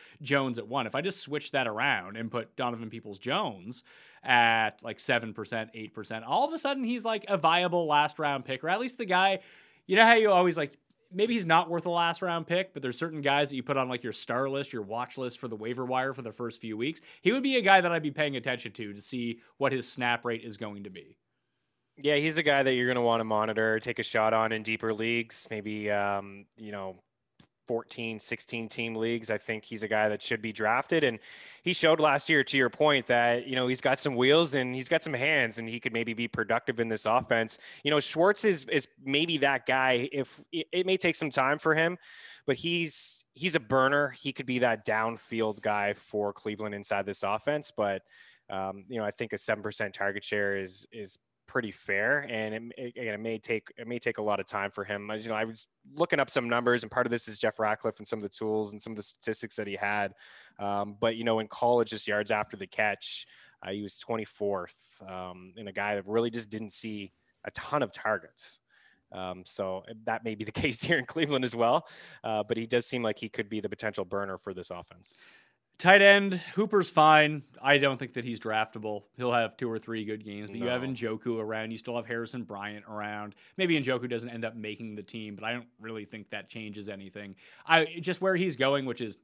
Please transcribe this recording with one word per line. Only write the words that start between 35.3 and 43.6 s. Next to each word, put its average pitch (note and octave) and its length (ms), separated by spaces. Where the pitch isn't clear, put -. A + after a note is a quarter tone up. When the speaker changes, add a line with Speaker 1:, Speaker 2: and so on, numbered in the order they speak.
Speaker 2:
and A2+ 100
he A#2 120
could A#2 120
maybe A2+ 220
be A#2 140
productive A2+ 520
in A2+ 80
this A2 180
offense. A2+ 520
You C#3+ 80
know, D3+ 100
Schwartz F#3+ 440
is, F3+ 220
is D3 200
maybe D3 340
that C3+ 280
guy C3 460
if C#3 280
it, D#3+ 200
it F3+ 140
may F#3+ 100
take E3+ 200
some D3+ 140
time C#3 280
for D#3 160
him, E3 240
but C3+ 100
he's, E3+ 680
he's E3 220
a D3 40